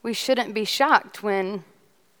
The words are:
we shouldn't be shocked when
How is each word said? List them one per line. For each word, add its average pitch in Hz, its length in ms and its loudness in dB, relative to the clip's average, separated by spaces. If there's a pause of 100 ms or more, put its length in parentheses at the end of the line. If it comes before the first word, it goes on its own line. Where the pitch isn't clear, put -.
we 226 120 -4
shouldn't 247 400 0
be 214 100 -2
shocked - 580 2
when 196 400 -2 (580)